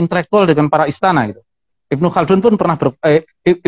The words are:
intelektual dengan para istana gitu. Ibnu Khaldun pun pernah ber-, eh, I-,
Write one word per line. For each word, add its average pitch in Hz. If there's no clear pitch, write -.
intelektual 175
dengan 151
para 151
istana 147
gitu. -
Ibnu 147
Khaldun 190
pun 226
pernah 165
ber-, 139
eh, 160
I-, 175